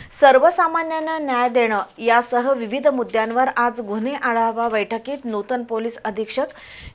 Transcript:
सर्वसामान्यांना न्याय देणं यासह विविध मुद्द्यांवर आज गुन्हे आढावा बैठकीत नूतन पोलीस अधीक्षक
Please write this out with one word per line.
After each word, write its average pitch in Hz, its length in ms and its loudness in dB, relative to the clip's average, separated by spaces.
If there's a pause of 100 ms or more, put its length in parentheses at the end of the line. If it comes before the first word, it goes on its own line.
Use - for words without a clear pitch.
(200)
सर्वसामान्यांना 320 1000 4
न्याय 254 320 0
देणं 233 300 2 (180)
यासह 240 560 2
विविध 247 340 0
मुद्द्यांवर 233 600 0
आज 240 340 -2
गुन्हे 220 320 -4
आढावा 233 560 0
बैठकीत 226 560 -4
नूतन 226 380 -4
पोलीस 226 420 -6
अधीक्षक 220 400 -4 (500)